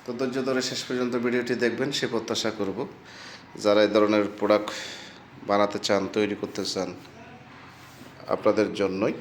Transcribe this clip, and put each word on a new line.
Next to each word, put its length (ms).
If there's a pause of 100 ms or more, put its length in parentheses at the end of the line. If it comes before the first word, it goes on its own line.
তো 60 (100)
ধৈর্য 180 (100)
ধরে 220
শেষ 180
পর্যন্ত 260 (120)
ভিডিওটি 280 (120)
দেখবেন, 320
সে 160
প্রত্যাশা 460
করব। 180 (840)
যারা 220
এই 100
ধরনের 300 (140)
প্রোডাক্ট 300 (800)
বানাতে 380
চান, 140 (140)
তৈরি 260
করতে 220 (100)
চান, 160 (1500)
আপনাদের 320 (120)
জন্যই 420